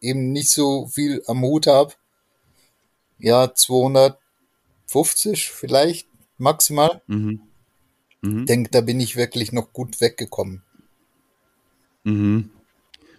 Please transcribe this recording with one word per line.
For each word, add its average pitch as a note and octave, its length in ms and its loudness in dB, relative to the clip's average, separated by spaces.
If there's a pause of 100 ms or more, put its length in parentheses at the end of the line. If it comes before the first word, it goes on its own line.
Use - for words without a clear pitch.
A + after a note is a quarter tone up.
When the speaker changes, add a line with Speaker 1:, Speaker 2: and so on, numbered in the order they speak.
Speaker 1:
eben C3 320 -2
nicht D3 180 -2
so C#3 360 0
viel C#3+ 400 -4
am B2+ 160 -2
Hut D3+ 260 0
hab, C#3+ 280 4 (1200)
ja, B2 360 4
zweihundertfünfzig - 2000 0
vielleicht C#3+ 580 -2 (300)
maximal. D3+ 680 0
Speaker 2:
Mhm. G#2+ 340 -4 (800)
Mhm. G#2+ 260 -4
Speaker 1:
Denk, A#2+ 260 0
da B2 80 4
bin B2 180 -2
ich A#2+ 180 -4
wirklich A#2+ 360 -4
noch A#2+ 200 -6
gut B2+ 280 -10
weggekommen. G2+ 640 -6 (1400)
Speaker 2:
Mhm. G#2 460 0 (680)